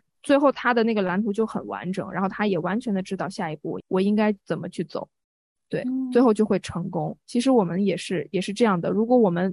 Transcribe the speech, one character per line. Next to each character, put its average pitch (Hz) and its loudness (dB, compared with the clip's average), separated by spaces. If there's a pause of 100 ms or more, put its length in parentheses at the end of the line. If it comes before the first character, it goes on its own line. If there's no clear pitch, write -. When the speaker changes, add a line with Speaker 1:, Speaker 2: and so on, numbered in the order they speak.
(240)
Speaker 1:
最 277 4
后 285 4
他 247 0
的 226 2
那 226 2
个 208 0
蓝 180 0
图 208 -2
就 220 0
很 170 -6
完 104 -6
整， 185 -6
然 180 -4
后 190 0
他 208 -2
也 185 2
完 180 -2
全 226 -4
地 190 0
知 190 -6
道 156 -4
下 165 -6
一 156 -8
步 147 -8 (120)
我 185 2
应 202 2
该 214 2 (120)
怎 165 -6
么 180 -8
去 180 -8
走。 - -8 (600)
对， - -4
Speaker 2:
嗯。 254 -4
Speaker 1:
最 247 4
后 254 6
就 214 2
会 196 0
成 175 -8
功。 160 -6
其 240 -2
实 262 2
我 240 6
们 175 -2
也 185 0
是， 165 -6
也 185 0
是 196 -4
这 233 2
样 190 4
的， 165 -2
如 196 0
果 247 4
我 208 6
们 180 0